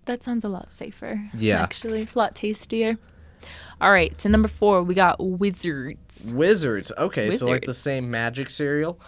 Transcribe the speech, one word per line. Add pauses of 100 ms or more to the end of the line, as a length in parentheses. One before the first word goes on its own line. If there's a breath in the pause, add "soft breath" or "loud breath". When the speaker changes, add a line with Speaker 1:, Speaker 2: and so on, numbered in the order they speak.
Speaker 1:
That
sounds
a
lot
safer,
Speaker 2:
Yeah.
Speaker 1:
actually.
A
lot
tastier. (840 loud breath)
All
right,
to
number
four,
we
got
Wizards. (320)
Speaker 2:
Wizards.
Okay,
so,
like,
Speaker 1:
Wizards.
Speaker 2:
the
same
magic
cereal.